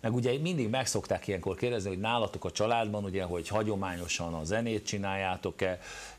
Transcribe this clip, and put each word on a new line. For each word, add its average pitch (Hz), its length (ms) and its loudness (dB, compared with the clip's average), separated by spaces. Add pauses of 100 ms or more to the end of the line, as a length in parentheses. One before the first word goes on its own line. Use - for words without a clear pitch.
Meg 113 140 0
ugye 123 240 2
mindig 151 300 0
meg 120 180 2
szokták - 420 0
ilyenkor 92 280 0
kérdezni, 113 320 0
hogy 95 120 -2
nálatok 110 440 0
a 110 60 0
családban, 107 540 2
ugye, 95 180 0
hogy 87 260 -2
hagyományosan 92 840 0
a 80 100 -4
zenét 110 420 0
csináljátok-e, 95 920 0 (400)